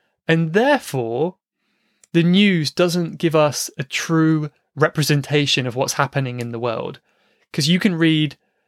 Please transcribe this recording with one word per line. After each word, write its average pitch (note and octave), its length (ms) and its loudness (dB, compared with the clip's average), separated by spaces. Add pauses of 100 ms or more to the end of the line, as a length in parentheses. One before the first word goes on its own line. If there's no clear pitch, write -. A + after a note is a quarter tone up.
(280)
And E3 260 0
therefore, E3 800 0 (800)
the E3+ 100 4
news F3 480 4
doesn't F3 460 -2
give D#3+ 180 0
us D3+ 420 0
a C#3+ 60 -4
true D#3+ 640 0 (260)
representation C#3+ 920 0
of A#2 80 -8
what's C3 180 -2
happening C3 460 -4
in A#2+ 120 -8
the A#2 80 -8
world. A2+ 400 -6 (540)
'Cause C#3+ 140 0
you F3+ 120 2
can F#3 160 0
read, D#3+ 420 0 (300)